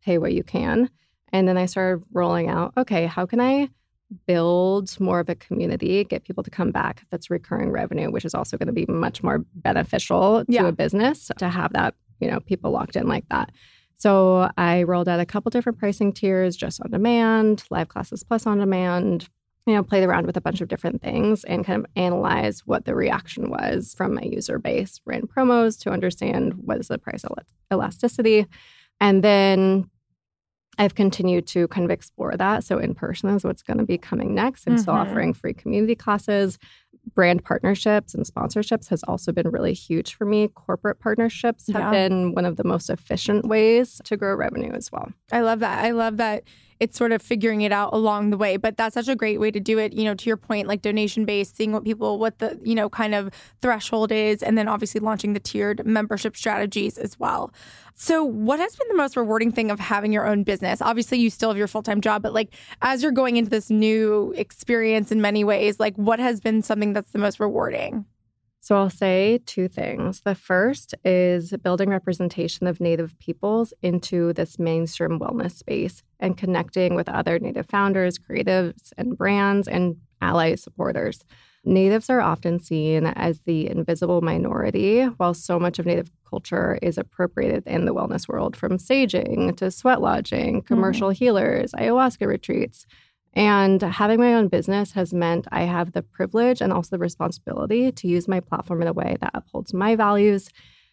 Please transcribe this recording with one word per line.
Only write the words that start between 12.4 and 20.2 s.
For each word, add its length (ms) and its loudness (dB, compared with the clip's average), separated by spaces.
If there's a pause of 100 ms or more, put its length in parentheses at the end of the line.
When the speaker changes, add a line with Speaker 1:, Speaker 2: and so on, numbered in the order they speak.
Speaker 1:
people 300 -4
locked 240 -4
in 140 -2
like 220 -2
that. 200 -2 (460)
So 640 4
I 240 4
rolled 260 2
out 120 2
a 40 2
couple 240 -4
different 300 -2
pricing 340 0
tiers, 420 2
just 280 -8
on 80 -8
demand, 800 4
live 180 -2
classes 360 -10
plus 220 -2
on 120 2
demand, 720 0 (340)
you 100 4
know, 100 2
played 180 2
around 240 2